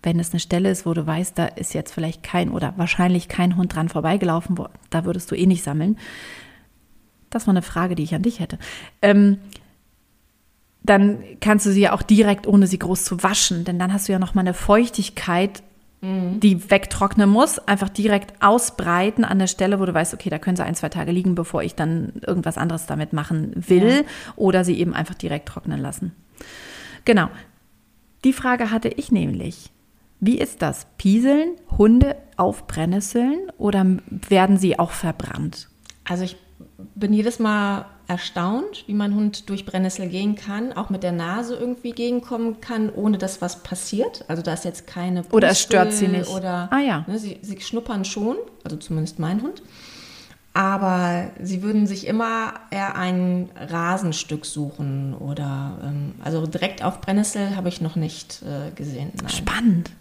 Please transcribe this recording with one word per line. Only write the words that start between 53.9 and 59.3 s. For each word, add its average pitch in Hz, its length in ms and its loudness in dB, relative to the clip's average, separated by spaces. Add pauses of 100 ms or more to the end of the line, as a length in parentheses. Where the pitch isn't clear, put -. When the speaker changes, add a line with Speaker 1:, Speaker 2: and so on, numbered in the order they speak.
Speaker 2:
suchen 139 720 -6
oder, 139 680 -8
ähm, 143 300 -6 (100)
also 160 220 -2
direkt 180 380 -6
auf 185 180 -4
Brennnessel 202 540 -2
habe 185 140 -4
ich 175 120 -8
noch 160 140 -4
nicht, - 480 -6
äh, 143 320 -10
gesehen. 143 360 -8 (100)
Nein. - 80 -10
Speaker 1:
Spannend. 202 720 0